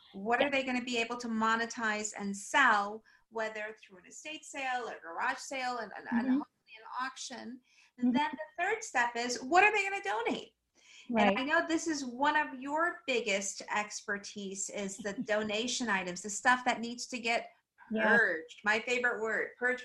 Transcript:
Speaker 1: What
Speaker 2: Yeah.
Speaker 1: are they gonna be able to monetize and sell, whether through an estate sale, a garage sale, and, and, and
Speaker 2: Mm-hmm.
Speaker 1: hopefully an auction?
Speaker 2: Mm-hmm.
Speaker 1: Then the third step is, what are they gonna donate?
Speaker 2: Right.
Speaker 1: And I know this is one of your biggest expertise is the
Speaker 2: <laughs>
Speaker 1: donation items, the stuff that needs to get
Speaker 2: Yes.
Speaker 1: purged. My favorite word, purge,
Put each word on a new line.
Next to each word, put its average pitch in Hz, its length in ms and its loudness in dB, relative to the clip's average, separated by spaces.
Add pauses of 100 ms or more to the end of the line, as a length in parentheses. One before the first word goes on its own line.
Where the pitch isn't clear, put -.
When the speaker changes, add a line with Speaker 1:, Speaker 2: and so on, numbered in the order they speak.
(140)
Speaker 1:
What 214 280 0
Speaker 2:
Yeah. 285 60 4
Speaker 1:
are - 20 0
they 269 140 0
gonna 254 180 -2
be 247 160 -4
able 233 200 -2
to 240 100 -8
monetize 226 920 0
and 202 160 -4
sell, 220 680 4 (260)
whether 220 500 -6
through 185 200 -20
an 170 80 -20
estate 311 360 -14
sale, 254 440 -4
a 156 160 -8
garage 202 340 -2
sale, 254 400 -4
and, 214 180 -8
and, - 140 -14
and 233 120 2
Speaker 2:
Mm-hmm. 262 180 4
Speaker 1:
hopefully - 400 -12
an 240 260 -8
auction? 247 540 -10 (400)
Speaker 2:
Mm-hmm. 247 140 4
Speaker 1:
Then 294 180 4
the 311 320 -6
third 440 200 0
step 240 320 0
is, 247 280 -2
what 330 200 6
are 415 80 6
they 415 160 0
gonna 392 140 -4
donate? 415 520 -2 (580)
Speaker 2:
Right. 214 160 6
Speaker 1:
And 196 120 4
I 269 40 -2
know 330 240 2
this 320 180 0
is 294 200 -2
one 269 300 0
of 277 240 0
your 311 460 -2
biggest 208 560 0 (140)
expertise 202 960 -6
is 196 260 -6
the 202 160 -6
Speaker 2:
<laughs> 247 140 -6
Speaker 1:
donation 214 640 0
items, 180 340 0
the 214 80 -8
stuff 247 340 4
that 233 160 2
needs 240 260 -8
to 247 120 -6
get 233 320 -2 (400)
Speaker 2:
Yes. 214 160 2 (120)
Speaker 1:
purged. 170 440 0
My 208 160 4
favorite 247 420 0
word, 214 280 -2 (100)
purge, 247 240 0